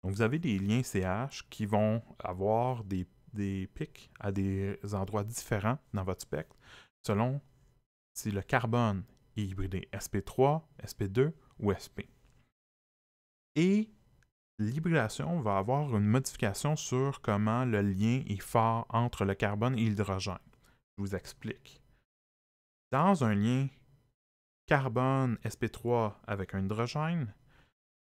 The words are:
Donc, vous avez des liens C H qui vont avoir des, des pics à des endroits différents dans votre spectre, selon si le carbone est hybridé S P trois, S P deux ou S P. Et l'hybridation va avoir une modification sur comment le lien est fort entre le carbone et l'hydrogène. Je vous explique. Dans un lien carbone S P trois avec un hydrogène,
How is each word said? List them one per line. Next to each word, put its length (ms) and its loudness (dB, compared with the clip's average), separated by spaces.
Donc, 120 -4
vous 80 0
avez 160 2
des 200 0
liens 240 0
C 200 -2
H 480 -6
qui 160 -6
vont 360 2
avoir 680 0
des, 220 -4
des 400 -4
pics 440 -12
à 140 -4
des 460 -2
endroits 300 -2
différents 540 -2
dans 120 -2
votre 180 -4
spectre, 340 -8
selon 360 0
si 160 -4
le 100 -2
carbone 640 0
est 60 -2
hybridé 500 -4
S 160 -8
P 140 -2
trois, 440 2
S 120 -12
P 120 -4
deux 300 2
ou 140 2
S 180 -6
P. 180 -14
Et 360 4
l'hybridation 840 0
va 160 2
avoir 360 2
une 120 4
modification 680 2
sur 460 -2
comment 460 2
le 160 2
lien 440 2
est 140 -4
fort 480 2
entre 380 2
le 80 2
carbone 400 0
et 100 2
l'hydrogène. 540 0
Je 60 -6
vous 120 -4
explique. 680 -12
Dans 320 4
un 100 4
lien 320 2
carbone 760 2
S 140 -6
P 120 -2
trois 580 0
avec 280 -4
un 100 -2
hydrogène, 720 -2